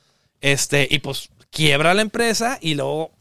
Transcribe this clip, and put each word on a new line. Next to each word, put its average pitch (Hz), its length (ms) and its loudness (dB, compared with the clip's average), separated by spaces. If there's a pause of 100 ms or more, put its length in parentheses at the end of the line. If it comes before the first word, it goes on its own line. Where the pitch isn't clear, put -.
(400)
Este, 143 500 2
y, 147 80 2
pues, - 320 -8 (220)
quiebra 156 420 2
la 214 80 2
empresa 226 580 -2
y 160 140 -2
luego, 147 460 -6